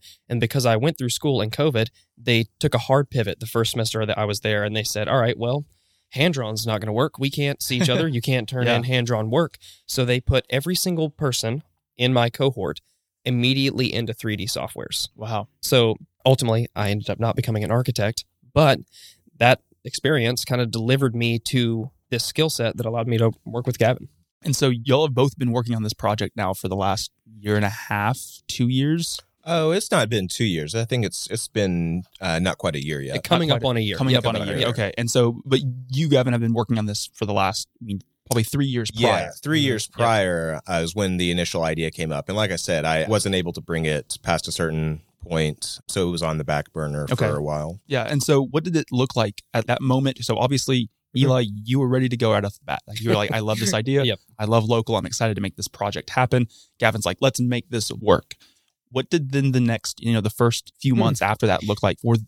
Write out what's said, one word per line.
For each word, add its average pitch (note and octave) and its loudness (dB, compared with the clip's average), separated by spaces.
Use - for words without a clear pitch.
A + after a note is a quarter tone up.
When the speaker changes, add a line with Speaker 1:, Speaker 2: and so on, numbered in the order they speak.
Speaker 1:
and A#2+ -2
because B2 0
I A2+ 4
went D3 0
through B2+ -4
school C3+ 0
in G#2+ -2
covid, A#2 0
they A#2 2
took D3 0
a A#2+ 2
hard C3+ 2
pivot A2 -2
the A2+ -10
first A2+ 0
semester A2 -2
that G#2 -2
I G#2+ 0
was G#2 -2
there, G#2+ 0
and G#2+ -4
they A2 -2
said, - -4
"All A2+ 4
right, A#2+ 2
well, B2+ -2
hand-drawn's B2 0
not A2 0
gonna G#2+ -4
work. B2 0
We C#3 0
can't C#3+ -2
see C3 -2
each B2 4
other. C3 2
Speaker 2:
<laughs> C3+ -2
Speaker 1:
You A#2 0
can't B2 0
turn B2+ 0
Speaker 2:
Yeah. A#2 4
Speaker 1:
in A#2+ 0
hand-drawn A#2+ 0
work." D3+ 0
So - 0
they B2 2
put C3 2
every C#3 0
single E3 0
person B2+ -2
in B2 2
my A#2+ 4
cohort F#2+ -2
immediately B2+ 2
into A2+ -4
three G#2+ -4
D G2 -6
softwares. - -6
Speaker 2:
Wow. G#2+ -6
Speaker 1:
So A#2 2
ultimately, A#2+ 2
I G2+ -2
ended G#2 -2
up G2 -6
not A2+ 0
becoming A2 -2
an G2+ -6
architect, A2+ 0
but C#3+ 4
that B2 6
experience B2+ 0
kinda B2 0
delivered A#2 2
me A#2 0
to A#2 0
this A#2+ -2
skill D#3 0
set A#2 -2
that A#2 -4
allowed A2+ -2
me A2+ 2
to A2+ 6
work A#2+ -6
with B2 -2
Gavin. A#2+ 2
Speaker 2:
And C#3+ 0
so C#3+ 4
y'all C3+ 2
have C#3 -2
both C#3 2
been B2 0
working A#2+ 0
on A2 -2
this G#2+ -2
project G#2+ -2
now F#2+ -2
for - -8
the F#2 0
last G2 -2
year G#2 0
and G#2 2
a G2+ 2
half, G#2 -2
two A#2+ 0
years? D3 0
Speaker 3:
Oh, D#3+ 0
it's F#3+ -2
not C3+ 2
been G#2 0
two - -2
years. D#2+ -2
I A2+ 0
think A#2 0
it's, - -6
it's G#2 -4
been, F2 0
uh, F2 -2
not F2+ 0
quite E2+ -2
a C#2+ -6
year D2+ -4
yet. C2+ -6
Speaker 1:
It - -4
coming E3+ 0
Speaker 2:
Not C#3 2
Speaker 1:
up A2+ -4
Speaker 2:
quite C3 0
Speaker 1:
on A#2+ 0
a A2+ 0
year. G#2 -2
Speaker 2:
Coming C3 2
Speaker 3:
Yeah, B2 4
Speaker 2:
up A#2+ 0
on A2+ 0
a - -2
Speaker 3:
coming G2 -4
up - -2
Speaker 2:
year. - 0
Speaker 3:
on B2 -2
a - -6
year. A2 0
Speaker 2:
Okay. - -8
And A#2 -2
so, A#2+ 2
but C3+ 4
you, D3 0
Gavin, C3 4
have A#2+ 0
been A#2 2
working A#2 0
on G#2+ -2
this G#2 -6
for - -4
the G#2 -4
last, G2 0
I - -14
mean, G2+ -6
probably A#2 2
three C#3+ -2
years A#2+ -4
Speaker 3:
Yeah, A#2 2
Speaker 2:
prior. - -4
Speaker 3:
three D#3 0
Speaker 2:
Mm-hmm. C#3+ 2
Speaker 3:
years A2+ -2
Speaker 2:
Yep. - -18
Speaker 3:
prior, F#2 0
uh, F2 0
is E2 -6
when F#2+ 0
the F2 0
initial F2 -2
idea D#2+ -2
came D#2+ -6
up. C#2+ -6
And F#2+ -4
like G#2+ 0
I F2 -2
said, D#2+ -2
I D#2+ 0
Speaker 2:
Yeah. D#2 -2
Speaker 3:
wasn't G2+ 2
able F2 0
to - -10
bring D#2+ -2
it D2 -2
past E2+ -2
a E2 -6
certain D#2 -2
point, - -4
so F#2 0
it - 0
was E2+ -4
on D#2+ -2
the D2+ -4
back D2 -4
burner D2 -4
Speaker 2:
Okay. - 0
Speaker 3:
for D2 -2
a D2 -4
while. D2+ -6
Speaker 2:
Yeah. B2+ -2
And C#3 -2
so C#3 2
what C#3+ -4
did F3 -4
it D#3 0
look B2 0
like A2 -2
at A2+ 0
that A#2+ 0
moment? C3 0
So A2+ 0
obviously, B2+ 0
Speaker 1:
Mm-hmm. C3 4
Speaker 2:
Eli, B2+ 4
you B2 0
were C3 2
ready B2+ 2
to A#2+ -2
go A2+ 2
right G2+ 2
off G2+ -4
the - -20
bat. - -6
Like, G#2+ -12
you A2+ -2
were A2+ 6
like, G#2 0
"I A2+ 0
love G#2+ -2
this A2 0
Speaker 1:
<laughs> - -
Speaker 2:
idea. C3 2
Speaker 1:
Yep. A2 0
Speaker 2:
I G#2+ -2
love A2 4
local. A2+ 0
I'm F#2 -2
excited A2 -2
to F#2+ -4
make F#2+ -6
this - -8
project - -6
happen." B2+ 2
Gavin's A2 2
like, - 0
"Let's C3+ 2
make B2 -2
this A#2 -4
work." G#2+ 2
What B2+ -2
did C#3+ 0
then C#3 2
the B2+ 2
next, A#2 0
you A#2 0
know, A2+ 4
the G#2 0
first - 0
few C3 2
Speaker 1:
Hmm. A#2 4
Speaker 2:
months A2+ 2
after G#2+ 2
that - 0
look G#2 0
like G2 0
for A#2 2